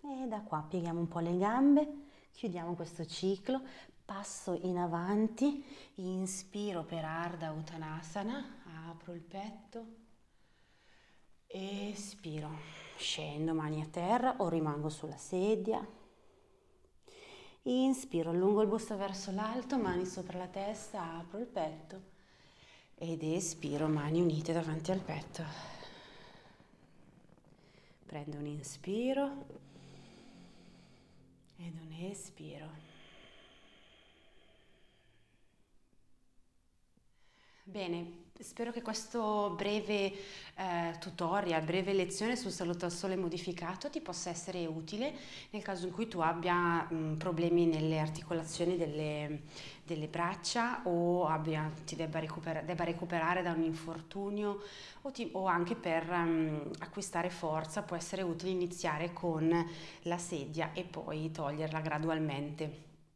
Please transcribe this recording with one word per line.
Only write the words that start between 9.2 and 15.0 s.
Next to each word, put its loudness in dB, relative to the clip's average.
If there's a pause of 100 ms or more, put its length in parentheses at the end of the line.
petto, -10 (1600)
espiro, -6 (480)
scendo, 0
mani 0
a -4
terra 4
o 4
rimango 2
sulla -6